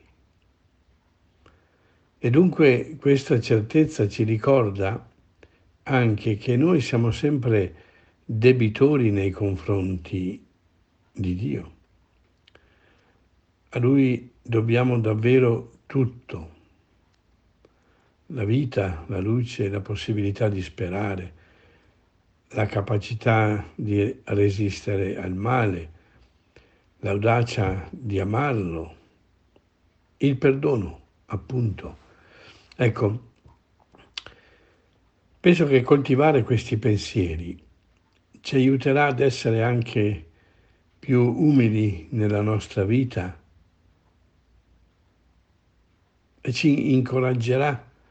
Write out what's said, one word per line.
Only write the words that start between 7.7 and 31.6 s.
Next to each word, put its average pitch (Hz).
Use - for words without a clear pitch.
debitori 123
nei 98
confronti 95
di 90
Dio. 92
A -
Lui 127
dobbiamo 117
davvero 117
tutto. 85
La 123
vita, 104
la 95
luce, 113
la 101
possibilità 104
di 95
sperare, 92
la 107
capacità 107
di 104
resistere 101
al 92
male, 101
l'audacia 101
di 101
amarlo, 98
il 139
perdono, 135
appunto. 117